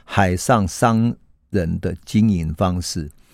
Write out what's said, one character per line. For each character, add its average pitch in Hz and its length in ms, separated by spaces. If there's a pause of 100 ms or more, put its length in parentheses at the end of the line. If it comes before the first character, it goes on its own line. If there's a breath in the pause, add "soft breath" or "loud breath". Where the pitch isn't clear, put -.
海 92 320
上 107 320
商 113 440 (380)
人 90 300
的 85 240
经 110 260
营 80 240
方 90 260
式 78 300 (240 soft breath)